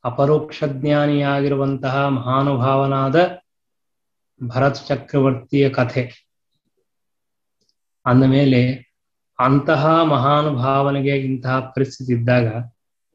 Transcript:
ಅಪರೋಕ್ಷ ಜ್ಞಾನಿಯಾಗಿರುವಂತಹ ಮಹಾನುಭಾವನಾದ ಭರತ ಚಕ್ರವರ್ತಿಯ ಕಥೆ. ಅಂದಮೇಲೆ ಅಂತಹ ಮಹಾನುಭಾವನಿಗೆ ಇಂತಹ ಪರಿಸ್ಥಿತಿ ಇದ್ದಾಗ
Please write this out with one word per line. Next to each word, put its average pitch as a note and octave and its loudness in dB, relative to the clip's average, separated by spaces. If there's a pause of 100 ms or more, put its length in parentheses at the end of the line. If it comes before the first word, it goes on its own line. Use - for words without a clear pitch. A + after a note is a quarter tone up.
ಅಪರೋಕ್ಷ D3 -2
ಜ್ಞಾನಿಯಾಗಿರುವಂತಹ C#3 -2
ಮಹಾನುಭಾವನಾದ C3+ 0 (1000)
ಭರತ C3 -2 (100)
ಚಕ್ರವರ್ತಿಯ C3+ 0
ಕಥೆ. B2+ -2 (2000)
ಅಂದಮೇಲೆ C3 4 (760)
ಅಂತಹ C#3+ 2
ಮಹಾನುಭಾವನಿಗೆ C#3 0
ಇಂತಹ C3 -4
ಪರಿಸ್ಥಿತಿ C3 -4
ಇದ್ದಾಗ A#2+ 2 (680)